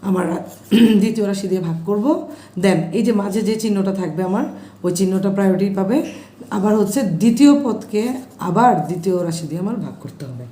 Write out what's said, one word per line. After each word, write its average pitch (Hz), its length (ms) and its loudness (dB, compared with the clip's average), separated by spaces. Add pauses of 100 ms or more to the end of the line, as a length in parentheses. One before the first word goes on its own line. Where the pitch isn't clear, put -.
আমার 180 240 0 (380)
<clears throat> 220 380 6
দ্বিতীয় 220 240 0
রাশি 196 220 -4
দিয়ে 185 120 0
ভাগ 165 160 -4 (100)
করব, 233 400 0 (340)
then 170 180 4 (140)
এই 240 100 0
যে 233 100 2
মাঝে 202 300 -2
যে 208 120 0
চিহ্নটা 202 380 -2
থাকবে 180 300 -4
আমার, 196 220 -2 (380)
ওই 180 100 0
চিহ্নটা 190 380 0
প্রায়োরিটি 196 440 0
পাবে। 190 280 0 (480)
আবার 208 260 0
হচ্ছে 220 260 0
দ্বিতীয় 233 500 4 (120)
পদকে 214 380 -4 (360)
আবার 196 340 4 (140)
দ্বিতীয় 180 380 -2
রাশি 160 220 -6
দিয়ে 156 140 -6
আমার 214 160 -4
ভাগ - 240 -8
করতে - 240 -14
হবে। 123 280 -12